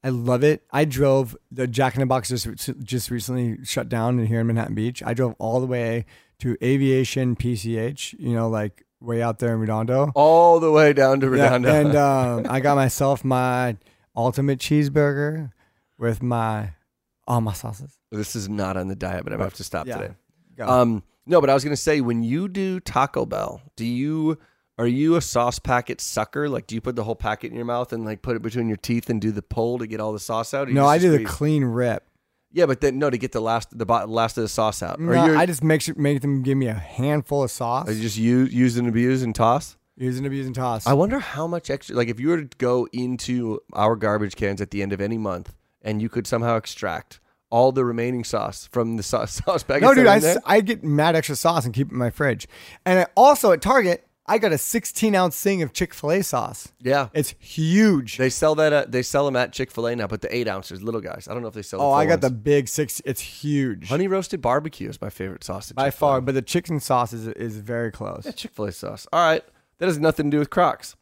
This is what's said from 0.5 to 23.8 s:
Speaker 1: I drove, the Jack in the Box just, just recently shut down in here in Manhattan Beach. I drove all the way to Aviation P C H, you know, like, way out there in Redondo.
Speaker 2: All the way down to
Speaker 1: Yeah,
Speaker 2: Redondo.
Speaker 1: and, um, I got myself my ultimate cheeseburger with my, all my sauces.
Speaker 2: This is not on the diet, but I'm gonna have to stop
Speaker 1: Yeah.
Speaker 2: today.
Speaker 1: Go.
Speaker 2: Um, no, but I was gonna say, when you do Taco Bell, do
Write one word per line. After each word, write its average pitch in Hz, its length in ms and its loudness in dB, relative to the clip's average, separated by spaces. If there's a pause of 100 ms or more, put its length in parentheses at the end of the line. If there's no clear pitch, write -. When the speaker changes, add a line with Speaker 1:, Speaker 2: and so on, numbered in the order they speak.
Speaker 1:
I 151 160 2
drove, 135 500 2 (160)
the 127 140 -4
Jack 127 280 0
in 131 60 0
the 135 60 2
Box 127 240 0
just, 120 180 -4 (340)
just 120 280 -6
recently 123 560 -4
shut 120 240 -6
down 120 280 0
in 113 80 0
here 113 140 0
in 113 60 0
Manhattan 113 280 -2
Beach. 113 300 -4
I 117 80 -4
drove 120 260 -2
all 113 220 -2
the 131 60 -2
way 120 400 -2 (320)
to 123 240 -4
Aviation 131 760 2
P 120 180 -2
C 113 220 -4
H, 120 420 -6
you 123 140 -4
know, 113 160 0
like, 107 340 -4 (200)
way 117 200 -4
out 117 180 -2
there 117 120 0
in 113 80 0
Redondo. 113 540 0
Speaker 2:
All 165 440 8
the 160 140 4
way 151 220 8
down 135 260 6
to 135 60 2
Speaker 1:
Yeah, 131 300 4
Speaker 2:
Redondo. 127 180 2
Speaker 1:
and, 147 220 4
um, 131 520 2
I 131 120 -2
got 143 160 2
myself 135 480 2
my 127 520 0 (400)
ultimate 131 420 0
cheeseburger 147 920 0 (460)
with 113 240 -2
my, 113 480 -2 (560)
all 120 140 2
my 110 120 -2
sauces. 113 460 -12 (120)
Speaker 2:
This 107 240 -6
is 101 140 -6
not 98 280 -4
on 90 120 -4
the 95 80 -6
diet, 92 280 -6
but 104 80 -8
I'm 104 60 -6
gonna 95 80 -4
have 87 80 -8
to - 100 -14
stop 87 220 -8
Speaker 1:
Yeah. 120 120 -10
Speaker 2:
today. - 160 -10 (420)
Speaker 1:
Go. 117 120 -6
Speaker 2:
Um, 120 340 2 (240)
no, 165 140 6
but 135 100 2
I 135 40 6
was 139 100 2
gonna 147 120 -2
say, 151 240 0
when 117 220 -2
you 147 260 -2
do 190 320 -4
Taco - 460 -2
Bell, 104 360 -8 (140)
do 113 80 -8